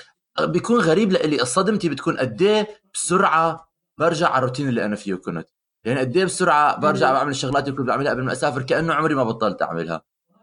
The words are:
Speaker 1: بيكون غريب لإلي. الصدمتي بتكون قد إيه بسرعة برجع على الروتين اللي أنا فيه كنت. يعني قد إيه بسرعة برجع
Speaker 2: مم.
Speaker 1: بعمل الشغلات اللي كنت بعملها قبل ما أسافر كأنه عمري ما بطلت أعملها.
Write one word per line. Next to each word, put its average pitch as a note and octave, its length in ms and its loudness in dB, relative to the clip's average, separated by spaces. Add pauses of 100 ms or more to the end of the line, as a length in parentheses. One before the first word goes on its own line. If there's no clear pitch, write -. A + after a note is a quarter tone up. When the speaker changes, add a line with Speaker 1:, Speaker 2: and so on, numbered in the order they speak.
(400)
Speaker 1:
بيكون F3 400 0
غريب F#3 320 4
لإلي. D3+ 300 0
الصدمتي F#3+ 460 0
بتكون D3 280 -4
قد A#2 260 -2
إيه G#3+ 260 2 (260)
بسرعة E3 760 0 (300)
برجع D#3+ 300 2
على C3 100 2
الروتين B2+ 300 -2
اللي A2+ 160 0
أنا G#2 120 -2
فيه G2+ 180 -6
كنت. E2+ 340 -8 (360)
يعني B2+ 160 0
قد B2+ 160 0
إيه F#3 80 2
بسرعة D#3+ 560 2
برجع D3+ 280 2
Speaker 2:
مم. C3+ 60 4
Speaker 1:
بعمل C#3 160 0
الشغلات C3+ 340 -2
اللي C#3 140 -6
كنت C3 80 -2
بعملها B2+ 260 0
قبل B2 120 -4
ما B2 80 -2
أسافر C#3+ 300 -2
كأنه D#3+ 320 0
عمري D3+ 200 2
ما C3 100 2
بطلت A2 380 -2
أعملها. E2 400 -4 (400)